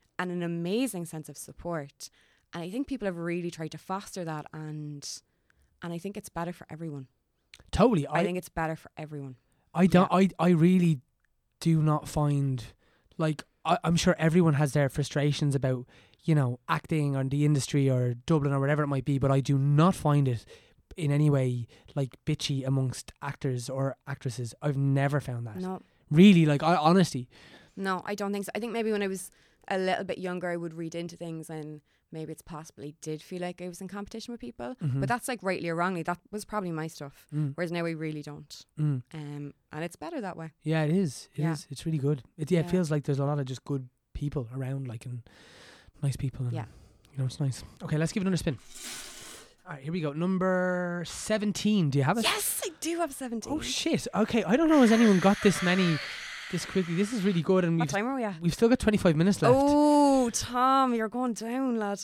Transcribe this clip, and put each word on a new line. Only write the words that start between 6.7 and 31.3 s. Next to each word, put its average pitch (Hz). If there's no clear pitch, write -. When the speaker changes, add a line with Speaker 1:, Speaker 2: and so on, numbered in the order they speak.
Speaker 1:
everyone. 151
Speaker 2:
Totally. 185
Speaker 1:
I 156
Speaker 2:
I 175
Speaker 1:
think 180
it's 180
better 160
for -
everyone. 143
Speaker 2:
I 180
don't, 180
Speaker 1:
Yeah. 175
Speaker 2:
I, 165
I -
really 170
do 160
not 151
find, 139
like, 156
I, 165
I'm 170
sure 170
everyone 160
has 143
their 139
frustrations 143
about, 131
you 165
know, 123
acting 156
or 135
the 143
industry 143
or 123
Dublin 143
or 139
whatever 143
it 143
might 135
be, 139
but 135
I 139
do 139
not 147
find 147
it 120
in 147
any 147
way, 127
like, 135
bitchy 139
amongst 131
actors 131
or 135
actresses. 127
I've 147
never 139
found 120
that. 107
Speaker 1:
No. 185
Speaker 2:
Really, 170
like, 147
I, 170
honestly. 156
Speaker 1:
No, 190
I 208
don't 202
think 202
so. -
I 214
think 226
maybe 220
when 202
I 196
was 190
a 196
little 190
bit 185
younger, 180
I 175
would 170
read 165
into 170
things 165